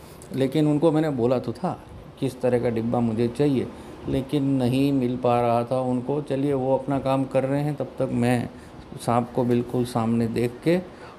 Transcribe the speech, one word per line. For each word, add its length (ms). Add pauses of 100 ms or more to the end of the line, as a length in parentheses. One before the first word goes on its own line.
(340)
लेकिन 340
उनको 240
मैंने 200
बोला 260
तो 140
था 260 (420)
किस 200
तरह 200
का 100
डिब्बा 300
मुझे 280
चाहिए, 380 (420)
लेकिन 360 (100)
नहीं 380
मिल 240
पा 240
रहा 240
था 180
उनको। 400
चलिए 320
वो 220
अपना 220
काम 280
कर 180
रहे 180
हैं, 120
तब 240
तक 140
मैं 360 (480)
सांप 380
को 100
बिल्कुल 420
सामने 420
देख 360
के 160 (380)